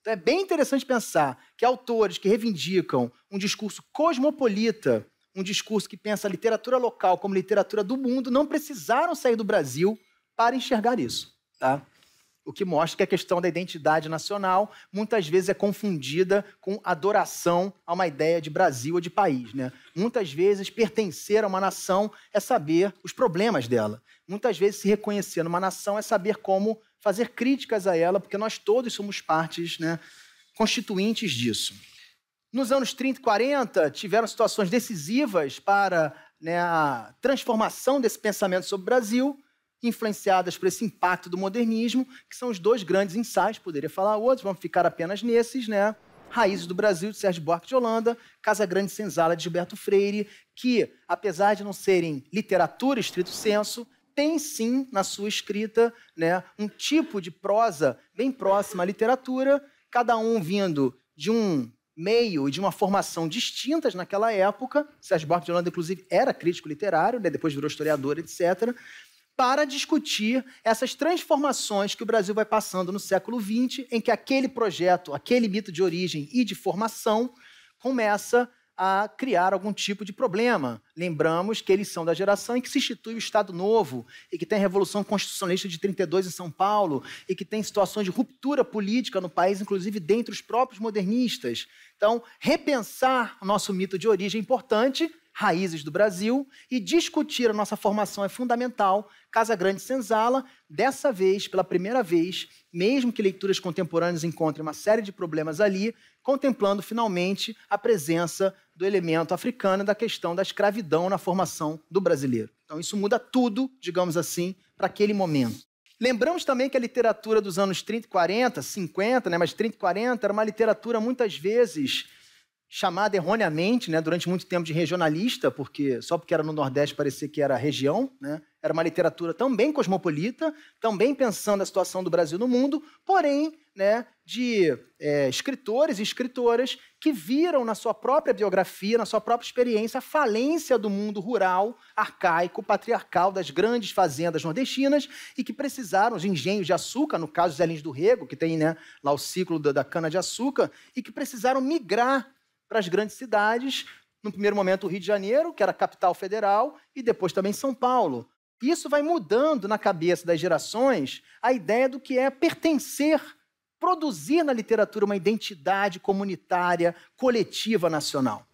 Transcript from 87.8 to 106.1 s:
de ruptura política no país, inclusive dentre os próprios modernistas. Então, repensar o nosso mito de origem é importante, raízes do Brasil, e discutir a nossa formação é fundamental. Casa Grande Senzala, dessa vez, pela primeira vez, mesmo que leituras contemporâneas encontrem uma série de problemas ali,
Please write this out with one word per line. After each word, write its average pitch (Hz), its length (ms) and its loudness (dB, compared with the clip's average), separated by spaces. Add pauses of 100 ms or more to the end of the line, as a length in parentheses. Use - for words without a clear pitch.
de 185 60 0
ruptura 262 520 -2
política 208 560 -2
no 180 100 -6
país, 185 300 2
inclusive 202 400 -4
dentre 214 340 0
os - 80 -10
próprios 226 380 -2
modernistas. 208 880 -2 (300)
Então, 233 260 2 (160)
repensar 262 1000 0
o 196 40 -14
nosso 202 280 0
mito 185 260 -2
de 165 80 -2
origem 202 320 0
é - 20 -4
importante, 262 720 0 (200)
raízes 180 500 -2
do 156 80 -10
Brasil, 214 560 0 (240)
e 254 80 -2
discutir 285 680 0
a 214 40 2
nossa 214 220 -2
formação 202 480 -2
é 196 60 -2
fundamental. 233 800 0 (200)
Casa 226 260 0
Grande 190 260 0
Senzala, 240 640 0 (240)
dessa 262 420 0
vez, 190 380 0
pela 185 140 0
primeira 196 380 0
vez, 175 460 0 (260)
mesmo 240 380 2
que 226 100 -4
leituras 190 380 0
contemporâneas 170 640 0
encontrem 156 380 0
uma 156 120 -6
série 220 280 2
de 196 100 -10
problemas 160 500 -4
ali, 208 320 0 (280)